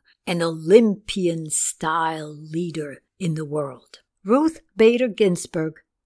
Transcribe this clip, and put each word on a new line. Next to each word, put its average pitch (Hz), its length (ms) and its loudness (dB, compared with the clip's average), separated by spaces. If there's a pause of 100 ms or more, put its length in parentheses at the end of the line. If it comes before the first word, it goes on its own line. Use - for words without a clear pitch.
(260)
an 175 160 -2
Olympian-style 165 1900 0
leader 156 680 -8 (160)
in 170 140 -2
the 156 100 -6
world. 143 560 -8 (260)
Ruth 294 360 2 (120)
Bader 240 340 4
Ginsburg 175 720 -2 (260)